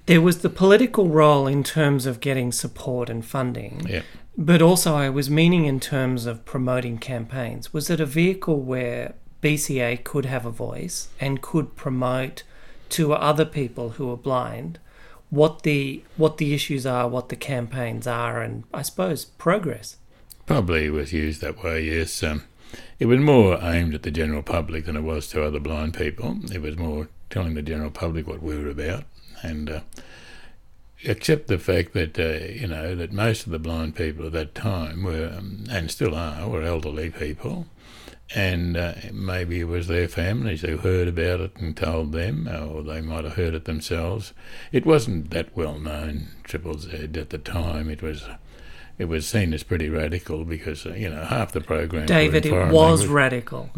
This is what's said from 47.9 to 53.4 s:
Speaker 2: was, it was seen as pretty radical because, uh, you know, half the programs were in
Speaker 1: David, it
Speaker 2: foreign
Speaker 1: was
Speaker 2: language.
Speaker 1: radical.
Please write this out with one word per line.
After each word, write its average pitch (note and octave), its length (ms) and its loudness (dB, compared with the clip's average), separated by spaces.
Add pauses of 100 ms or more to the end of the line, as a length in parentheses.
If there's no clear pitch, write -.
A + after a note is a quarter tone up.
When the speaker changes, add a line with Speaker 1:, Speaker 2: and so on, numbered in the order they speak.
Speaker 2:
was, D#2 220 -6 (760)
it F2+ 120 -2
was D#2 180 -2
seen F#2 260 2
as D2+ 100 -4
pretty D#2+ 260 -2
radical D#2+ 560 -2
because, D#2+ 400 -6
uh, E2+ 80 -8
you G#2 160 -6
know, D#2 160 -8
half A#2 260 -2
the D#2+ 80 -4
programs D#2+ 340 -2
were E2+ 80 -2
in - 40 -4
Speaker 1:
David, D#3 400 4
it D3+ 40 0
Speaker 2:
foreign F3+ 220 4
Speaker 1:
was D#3+ 300 10
Speaker 2:
language. C#3+ 140 2
Speaker 1:
radical. B2+ 640 0